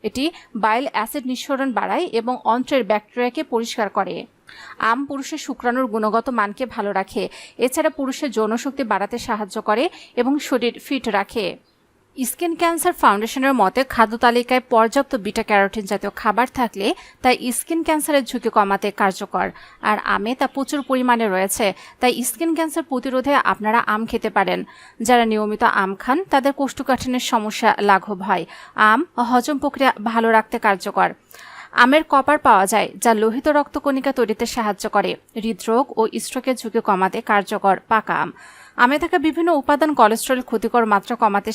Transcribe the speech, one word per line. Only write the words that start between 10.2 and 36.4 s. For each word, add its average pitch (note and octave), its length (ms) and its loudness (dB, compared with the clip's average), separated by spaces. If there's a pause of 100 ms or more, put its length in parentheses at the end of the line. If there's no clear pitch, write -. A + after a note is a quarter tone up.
এবং B3 120 2 (160)
শরীর A#3+ 260 0 (120)
ফিট C#4 180 -4 (140)
রাখে। G3 280 -4 (680)
স্কিন E4+ 440 -4
ক্যান্সার E4+ 400 0
ফাউন্ডেশনের C4 600 2
মতে, F#3+ 200 2 (140)
খাদ্য A3 200 2 (100)
তালিকায় A#3+ 380 2 (100)
পর্যাপ্ত A3+ 400 2 (120)
বিটা G#3+ 240 -4
ক্যারোটিন G3+ 420 2
জাতীয় G3+ 300 -4
খাবার A3 260 2 (120)
থাকলে G#3 280 -2 (360)
তা B3+ 60 4 (300)
স্কিন E4 280 -4
ক্যান্সারের D4 440 0
ঝুঁকি A#3 260 -2
কমাতে G3+ 320 2 (120)
কার্যকর। F#3+ 460 -2 (420)
আর G#3+ 80 2 (180)
আমে G3+ 260 -2
তা C4+ 140 2
প্রচুর C#4 260 -4 (100)
পরিমাণে B3 440 2
রয়েছে, G3 320 0 (340)
তাই B3 120 2 (160)
স্কিন E4 280 -2
ক্যান্সার D#4+ 340 -4
প্রতিরোধে C4 420 -2 (200)
আপনারা G#3+ 280 0 (140)
আম G#3+ 160 -2
খেতে A3 260 -2
পারেন। F#3 240 0 (460)
যারা A#3+ 240 6
নিয়মিত G#3+ 320 -2 (200)
আম F#3+ 80 -2 (120)
খান, C4 160 0 (140)
তাদের C#4 280 2
কোষ্ঠকাঠিন্যের B3+ 720 -2
সমস্যা G#3+ 380 2 (180)
লাঘব G3 300 2 (100)
হয়। F#3 160 0 (460)
আম A3+ 100 4 (280)
হজম B3 340 0
প্রক্রিয়া C4+ 280 0 (220)
ভালো A3+ 240 2
রাখতে A3 200 0 (100)
কার্যকর। F#3+ 440 0 (760)
আমের C#4+ 180 4 (100)
কপার D4 340 4
পাওয়া G3 260 6
যায়, G3+ 160 2 (140)
যা A#3 100 4 (100)
লোহিত A3+ 240 0 (120)
রক্তকণিকা C#4 600 -2
তৈরিতে A3+ 260 0 (100)
সাহায্য G#3+ 300 -4 (120)
করে। F#3+ 140 2 (320)
হৃদরোগ A3+ 420 0 (160)
ও - 20 4 (220)
স্ট্রোকের B3+ 360 -4